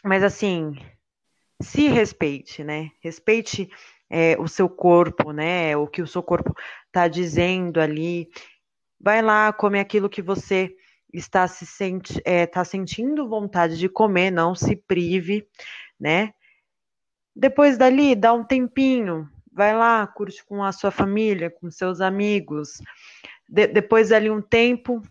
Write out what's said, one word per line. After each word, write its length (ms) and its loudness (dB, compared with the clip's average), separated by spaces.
Mas, 180 0
assim, 520 -4
se 280 0
respeite, 760 -2
né? 280 -8
Respeite, 720 -4
é, 280 2
o 80 -6
seu 220 0
corpo, 640 2
né? 440 -2
O 100 -2
que 160 -8
o 40 -6
seu 160 -6
corpo 320 -2
tá 160 2
dizendo 720 -2
ali. 480 -4
Vai 220 2
lá, 300 2
come 260 0
aquilo 300 -2
que 140 -8
você 520 -4
está 360 0
se 180 -14
senti-, 580 -8
é, 220 2
tá 180 -4
sentindo 640 -6
vontade 500 -2
de 100 -2
comer, 420 0
não 240 0
se 220 -2
prive, 720 -2
né? 340 -2
Depois 420 4
dali, 380 6
dá 180 4
um 120 0
tempinho, 840 0
vai 220 2
lá, 320 2
curte 380 -12
com 200 -8
a 80 -2
sua 180 -2
família, 600 -2
com 200 -14
seus 300 -6
amigos. 800 -2
De-, 180 4
depois 440 4
dali 200 4
um 100 -2
tempo 720 0